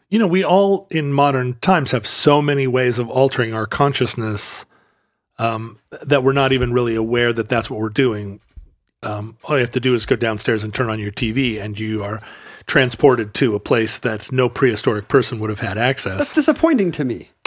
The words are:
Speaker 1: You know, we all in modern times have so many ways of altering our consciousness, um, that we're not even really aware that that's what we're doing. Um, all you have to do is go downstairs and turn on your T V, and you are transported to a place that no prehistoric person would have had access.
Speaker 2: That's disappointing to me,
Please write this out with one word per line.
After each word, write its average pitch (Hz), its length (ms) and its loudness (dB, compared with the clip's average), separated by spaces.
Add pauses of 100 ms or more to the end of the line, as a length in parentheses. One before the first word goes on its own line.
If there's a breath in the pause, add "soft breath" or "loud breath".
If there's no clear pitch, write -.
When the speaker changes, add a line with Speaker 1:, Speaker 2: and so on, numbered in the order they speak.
(100)
Speaker 1:
You 208 80 2
know, 220 80 4
we 180 180 2
all 196 460 4
in 143 240 -2
modern 135 460 2
times 165 320 2
have 117 140 -2
so 147 360 4
many 143 240 0
ways 123 320 0
of 120 100 -4
altering 123 460 2
our 110 120 -4
consciousness, 117 1000 -2 (720)
um, 113 400 -4 (240)
that 139 200 2
we're 135 120 2
not 135 180 2
even 123 220 0
really 120 220 0
aware 120 360 0
that 113 160 -4
that's 113 220 -2
what 110 100 -6
we're 110 80 -4
doing. 104 520 -2 (600)
Um, 107 420 -10
all 151 120 0
you 131 60 2
have 117 80 -2
to 127 100 -2
do 127 140 2
is 110 100 -2
go 127 120 2
downstairs 110 480 -2
and 107 100 -8
turn 117 160 -2
on 110 80 -4
your 104 140 -8
T 110 200 -4
V, 120 260 -2
and 104 200 -8
you 107 260 -6
are 107 160 -8 (460 loud breath)
transported 123 680 2
to 117 200 2
a 104 60 -2
place 113 380 0
that 110 320 -6
no 127 180 2
prehistoric 110 600 0
person 120 320 2
would 107 100 -2
have 107 100 -8
had 98 180 -4
access. 110 400 -2
Speaker 2:
That's - 160 -2
disappointing 294 580 2
to 147 120 -4
me, 110 260 -6 (160)